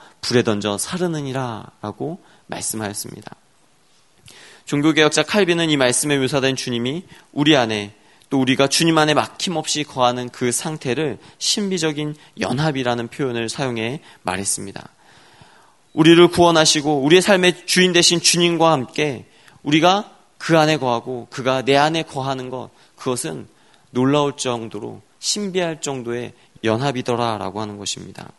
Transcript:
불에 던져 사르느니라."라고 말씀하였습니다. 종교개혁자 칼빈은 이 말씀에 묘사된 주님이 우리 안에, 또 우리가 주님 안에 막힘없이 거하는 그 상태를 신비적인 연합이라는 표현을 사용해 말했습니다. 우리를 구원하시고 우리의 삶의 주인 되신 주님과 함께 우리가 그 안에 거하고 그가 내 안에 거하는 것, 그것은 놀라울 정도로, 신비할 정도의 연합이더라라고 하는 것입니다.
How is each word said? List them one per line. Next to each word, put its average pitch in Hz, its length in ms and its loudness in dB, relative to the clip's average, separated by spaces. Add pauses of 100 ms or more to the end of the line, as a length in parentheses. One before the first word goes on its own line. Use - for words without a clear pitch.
(220)
불에 117 220 2
던져 104 340 -2
사르느니라."라고 131 1400 -6 (260)
말씀하였습니다. - 880 -10 (1300)
종교개혁자 151 580 2
칼빈은 170 460 2
이 151 60 2
말씀에 139 440 2
묘사된 131 360 0
주님이 127 480 -6 (300)
우리 147 240 4
안에, 107 380 -2 (380)
또 139 80 2
우리가 131 240 4
주님 160 320 2
안에 151 160 4
막힘없이 151 720 -2
거하는 123 460 -2
그 123 220 -2
상태를 143 680 -4 (180)
신비적인 156 800 -2 (240)
연합이라는 120 720 -2
표현을 120 380 -4
사용해 120 520 -4 (240)
말했습니다. 98 640 -6 (1040)
우리를 170 360 8
구원하시고 156 720 2
우리의 175 180 6
삶의 180 460 0
주인 180 260 2
되신 170 280 4
주님과 170 500 2
함께 139 560 -2 (340)
우리가 165 480 2 (300)
그 160 180 2
안에 156 200 4
거하고 120 520 -4
그가 131 320 -2
내 135 160 2
안에 156 240 2
거하는 131 480 -8
것, 123 220 -12 (240)
그것은 127 520 -6 (440)
놀라울 139 440 2
정도로, 113 680 -8 (160)
신비할 180 600 -4
정도의 120 520 -6 (300)
연합이더라라고 113 1000 -2
하는 104 160 -8
것입니다. 95 600 -12